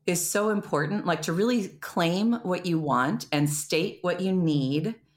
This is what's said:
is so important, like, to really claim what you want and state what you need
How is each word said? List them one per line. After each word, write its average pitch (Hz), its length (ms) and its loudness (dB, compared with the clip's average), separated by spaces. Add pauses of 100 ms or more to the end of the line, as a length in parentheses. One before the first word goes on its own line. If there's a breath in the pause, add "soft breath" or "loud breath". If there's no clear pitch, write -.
is 175 240 0
so 208 200 0
important, 202 560 -2
like, 160 160 0
to 170 100 -4
really 208 380 0 (100)
claim 190 540 0 (100)
what 180 220 -2
you 170 120 2
want 143 540 0
and 147 180 4
state 160 520 -2
what 175 180 0
you 190 140 0
need 156 600 2 (220)